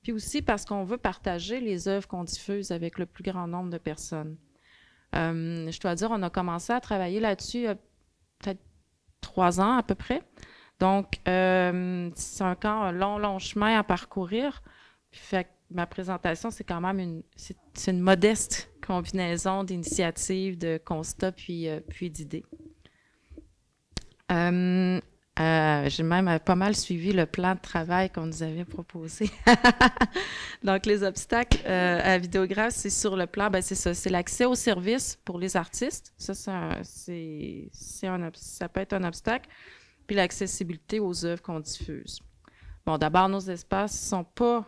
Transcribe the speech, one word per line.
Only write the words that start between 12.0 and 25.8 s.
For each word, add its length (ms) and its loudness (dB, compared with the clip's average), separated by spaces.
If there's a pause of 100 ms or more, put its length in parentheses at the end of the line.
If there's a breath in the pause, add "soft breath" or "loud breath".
c'est 280 -6
encore 400 0
un 80 0
long, 260 0
long 220 -2
chemin 400 2
à 40 2
parcourir. 760 -2 (480 loud breath)
Puis 100 -20
fait 260 -2
que 40 -20 (220)
ma 160 -4
présentation, 640 -4
c'est 140 -12
quand 160 -4
même 180 0
une, 240 -6 (120)
c'est, 220 -16 (160)
c'est 180 -2
une 100 2
modeste 680 4 (160)
combinaison 800 -2
d'initiatives, 920 -2
de 260 -2
constats, 480 -4
puis, 380 -8
euh, 100 -4
puis 300 -10
d'idées. 360 -10 (1900 loud breath)
Euh, 680 4 (380)
euh, 520 4